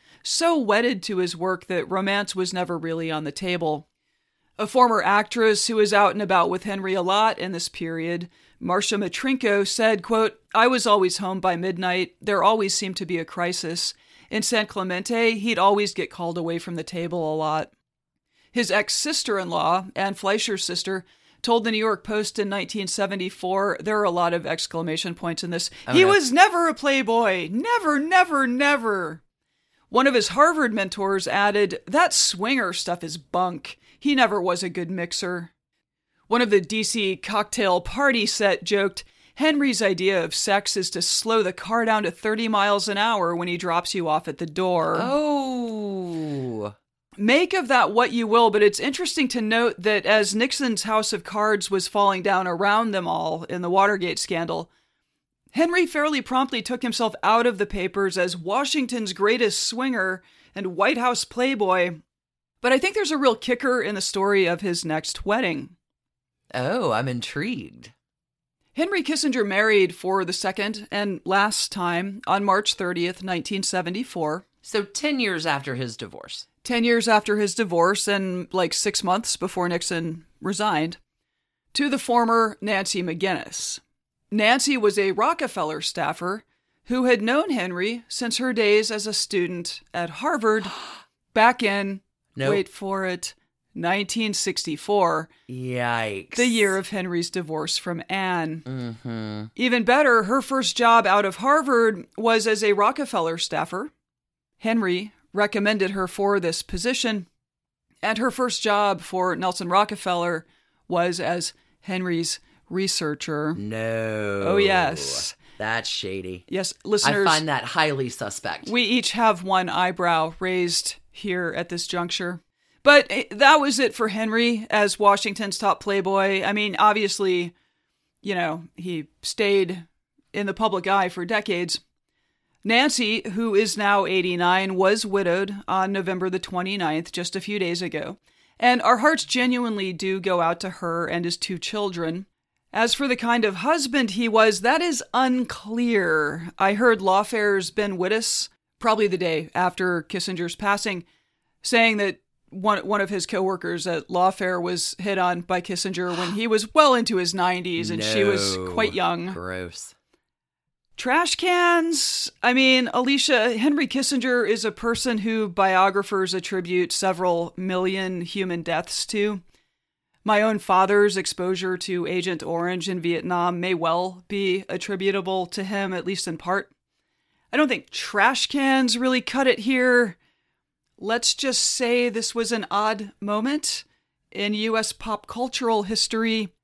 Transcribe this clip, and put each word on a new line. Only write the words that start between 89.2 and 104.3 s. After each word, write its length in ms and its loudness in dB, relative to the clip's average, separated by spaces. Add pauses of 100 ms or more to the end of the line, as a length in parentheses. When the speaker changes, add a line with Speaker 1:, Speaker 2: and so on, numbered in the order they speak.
Speaker 1:
at 180 -4
Harvard 600 0 (300)
<gasps> 340 -20
back 300 4
in, 360 -2 (360)
Speaker 2:
Nope. 140 0
Speaker 1:
wait 180 0
for 360 -6
it, 300 -6 (400)
nineteen 580 -2
sixty-four, 960 0 (220)
Speaker 2:
Yikes. 840 -4
Speaker 1:
the 100 4
year 300 2
of 140 -6
Henry's 400 -4
divorce 460 -4
from 320 -6
Anne. 560 -4
Speaker 2:
Mm-hmm. 800 -8 (120)
Speaker 1:
Even 260 2
better, 400 4
her 180 0
first 360 -2
job 320 6
out 160 4
of 120 -4
Harvard 720 2 (100)
was 300 2
as 160 2
a 100 4
Rockefeller 640 0
staffer. 540 -4 (720)